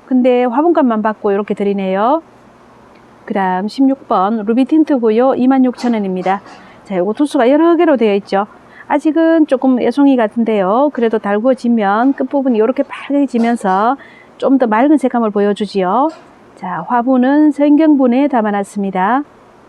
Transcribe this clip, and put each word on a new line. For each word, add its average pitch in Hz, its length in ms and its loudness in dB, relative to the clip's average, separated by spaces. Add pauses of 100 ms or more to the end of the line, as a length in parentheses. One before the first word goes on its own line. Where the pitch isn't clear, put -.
근데 247 380 2
화분값만 254 580 0
받고 214 280 -2
이렇게 202 220 -2
드리네요. 202 720 -2 (1040)
그다음 190 420 -4
십육 269 400 -2
번 208 380 -2
루비 233 180 0
틴트고요. 254 680 0
이만 262 320 2
육천 247 260 -4
원입니다. 190 480 -4 (440)
자, 196 120 -8
요거 185 160 -2
두수가 269 380 0
여러 320 260 4
개로 311 220 2
되어 214 160 2
있죠. 202 320 -2 (420)
아직은 311 600 2
조금 254 340 0
애송이 277 340 2
같은데요. 226 800 0
그래도 233 240 -2
달구어지면 226 960 0
끝부분이 269 440 -2
요렇게 254 260 0
빨개지면서 233 1160 -2 (400)
좀 269 180 0
더 262 100 2
맑은 247 300 2
색감을 240 320 -2
보여주지요. 202 800 -2 (460)
자, 180 340 -10
화분은 262 640 2
생경분에 285 760 2
담아놨습니다. 208 960 -2 (440)